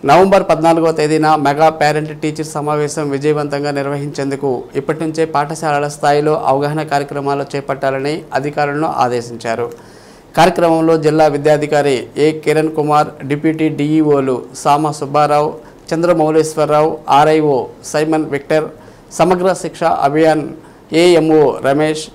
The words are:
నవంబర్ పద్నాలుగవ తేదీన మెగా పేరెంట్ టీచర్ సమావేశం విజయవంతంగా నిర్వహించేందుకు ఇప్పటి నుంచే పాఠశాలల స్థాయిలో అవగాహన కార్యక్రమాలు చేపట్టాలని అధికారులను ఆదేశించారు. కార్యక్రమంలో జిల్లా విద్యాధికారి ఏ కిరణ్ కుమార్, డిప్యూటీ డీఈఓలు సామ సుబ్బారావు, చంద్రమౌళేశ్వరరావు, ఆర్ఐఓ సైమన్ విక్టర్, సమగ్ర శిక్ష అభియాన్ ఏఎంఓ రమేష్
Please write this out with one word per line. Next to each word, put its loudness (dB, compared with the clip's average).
నవంబర్ 6
పద్నాలుగవ 2
తేదీన 2
మెగా 4
పేరెంట్ 0
టీచర్ -6
సమావేశం -2
విజయవంతంగా -2
నిర్వహించేందుకు -4
ఇప్పటి -6
నుంచే -2
పాఠశాలల -2
స్థాయిలో 2
అవగాహన -2
కార్యక్రమాలు -4
చేపట్టాలని -4
అధికారులను -2
ఆదేశించారు. -4
కార్యక్రమంలో 2
జిల్లా 4
విద్యాధికారి 2
ఏ 4
కిరణ్ 0
కుమార్, 2
డిప్యూటీ -2
డీఈఓలు 2
సామ 2
సుబ్బారావు, 0
చంద్రమౌళేశ్వరరావు, 2
ఆర్ఐఓ 4
సైమన్ -2
విక్టర్, -2
సమగ్ర 2
శిక్ష -8
అభియాన్ 2
ఏఎంఓ 4
రమేష్ 0